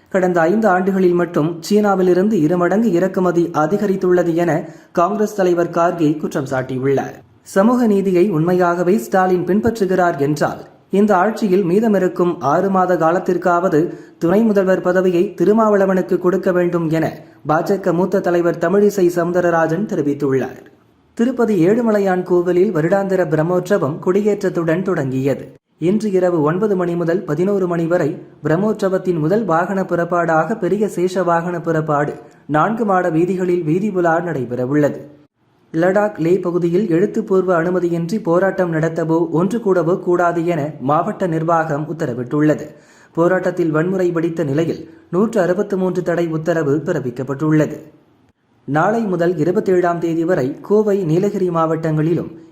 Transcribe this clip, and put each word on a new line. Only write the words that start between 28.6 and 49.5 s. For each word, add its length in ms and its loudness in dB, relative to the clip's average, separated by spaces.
முதல் 260 0
வாகன 380 0
புறப்பாடாக 760 0
பெரிய 360 -2
சேஷ 300 -2
வாகன 360 -2
புறப்பாடு 520 -2
நான்கு 380 0
மாட 260 2
வீதிகளில் 520 0
வீதி 260 0
உலா 320 0
நடைபெறவுள்ளது. 800 -2
லடாக் 460 0
லே 200 2
பகுதியில் 520 -2
எழுத்துப்பூர்வ 720 0
அனுமதியின்றி 600 -2
போராட்டம் 500 0
நடத்தவோ 580 0
ஒன்று 280 0
கூடவோ 400 0
கூடாது 480 0
என 340 -2
மாவட்ட 460 0
நிர்வாகம் 680 0
உத்தரவிட்டுள்ளது. 720 -2
போராட்டத்தில் 560 0
வன்முறை 400 0
வெடித்த 340 -2
நிலையில் 460 -4
நூற்று 300 0
அறுபத்து 380 0
மூன்று 240 -2
தடை 240 -2
உத்தரவு 580 -2
பிறப்பிக்கப்பட்டுள்ளது. 920 -2
நாளை 380 0
முதல் 340 0
இருபத்தேழாம் 600 0